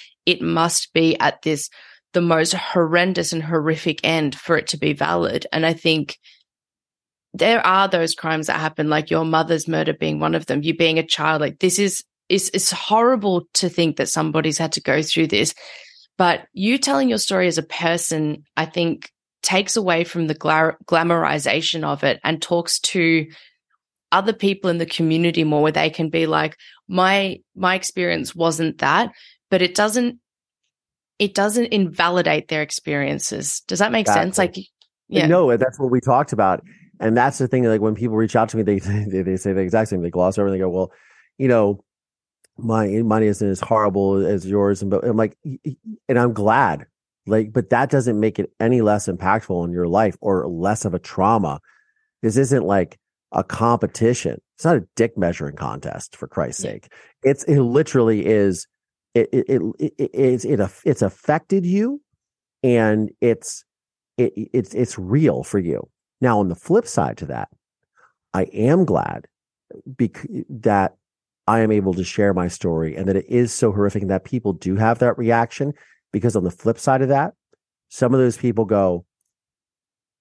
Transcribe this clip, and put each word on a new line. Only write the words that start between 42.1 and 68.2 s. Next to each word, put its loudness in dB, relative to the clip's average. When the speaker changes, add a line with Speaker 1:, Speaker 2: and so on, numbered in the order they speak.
Speaker 2:
my, 0
mine 2
isn't 0
as -2
horrible 2
as -2
yours." 0
And, -4
but 0
I'm 0
like, 0
y-, -10
y-, -8
and 2
I'm 4
glad, 2
like, 0
but -2
that 2
doesn't 0
make 0
it -4
any 2
less 2
impactful -2
in -6
your -2
life 2
or 0
less -2
of -4
a -4
trauma. 0
This 0
isn't, 2
like, 0
a -6
competition. -2
It's -12
not 4
a -4
dick -2
measuring -2
contest, -10
for -14
Christ's -6
Speaker 1:
Yeah. -6
Speaker 2:
sake. -16
It's, 2
it 4
literally 2
is. 2
It, 4
it, 2
it, 2
it, -4
it, -4
it's, 2
it 0
aff-, -4
it's 2
affected 0
you, 0
and 4
it's, -2
it, 0
it's, -4
it's -2
real 2
for -2
you. -4
Now, 4
on 2
the -2
flip 0
side -2
to -10
that, -8